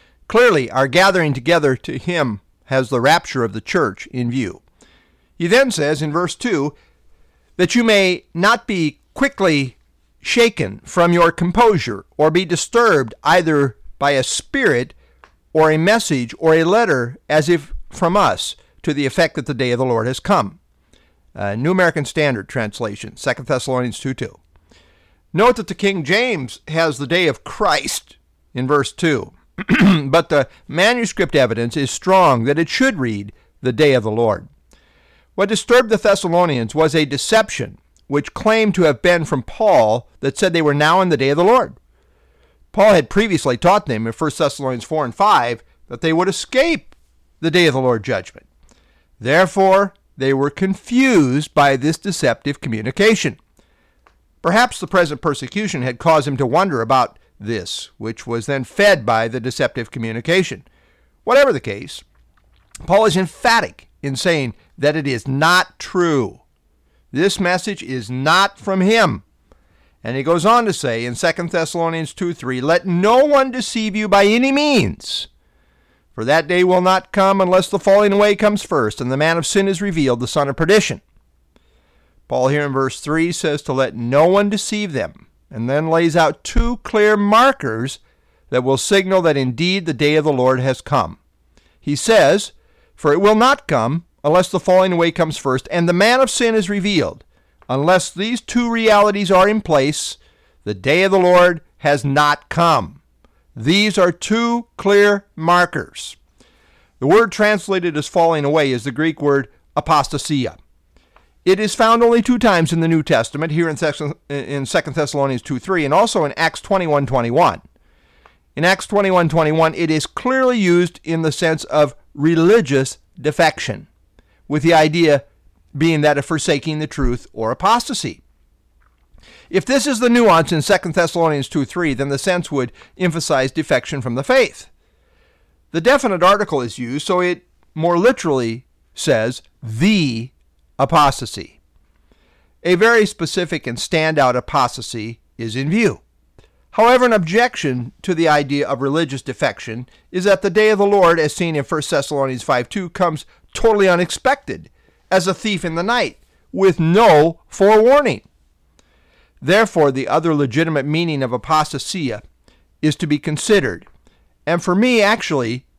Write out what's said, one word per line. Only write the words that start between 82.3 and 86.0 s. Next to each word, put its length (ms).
here 160
in 80
verse 280
three 320
says 300
to 120
let 200
no 320
one 220
deceive 460
them, 320
and 180
then 200
lays 280